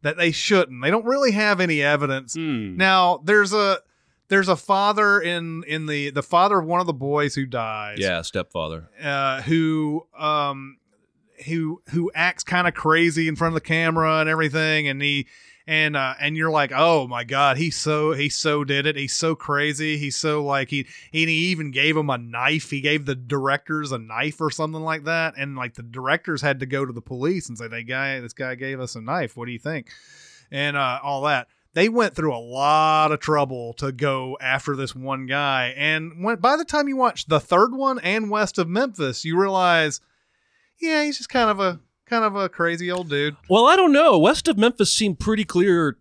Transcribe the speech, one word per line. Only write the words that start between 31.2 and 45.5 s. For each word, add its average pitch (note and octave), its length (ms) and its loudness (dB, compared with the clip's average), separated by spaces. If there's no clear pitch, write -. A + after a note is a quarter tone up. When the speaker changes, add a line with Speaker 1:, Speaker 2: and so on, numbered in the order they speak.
Speaker 1:
that. C#3 240 0
They F#3 140 4
went A3+ 260 2
through D3+ 220 -2
a - 20 -6
lot D3+ 720 2
of D3 80 -2
trouble C3 540 0
to C#3 180 -4
go C3 480 -2
after C3+ 360 -2
this C3 200 -6
one C3 300 -6
guy. C3 500 0
And D#3 460 -2
when, A3 140 -2
by A#3 200 2
the E4 100 -2
time D4 220 0
you C4+ 80 -4
watch B3 300 0
the D3+ 140 4
third G#3 340 4
one C4+ 260 -2
and G#3 300 -2
West G#3+ 280 0
of F3 100 0
Memphis, F3+ 560 -2
you E3 160 0
realize, F3+ 600 2
yeah, D#4 240 0
he's D4 120 -4
just - 140 -12
kind A#3+ 180 2
of G3+ 120 0
a, F#3 200 0
kind A3+ 220 0
of G3+ 100 -2
a G3 140 -2
crazy E3+ 420 -2
old F3+ 160 -4
dude. D3 280 -2
Speaker 3:
Well, G#3+ 180 6
I E4 100 8
don't F4+ 160 6
know. C#4 260 8
West A3+ 300 4
of A3+ 100 2
Memphis A3 340 2
seemed G3 260 0
pretty G#3+ 280 0
clear F3 540 2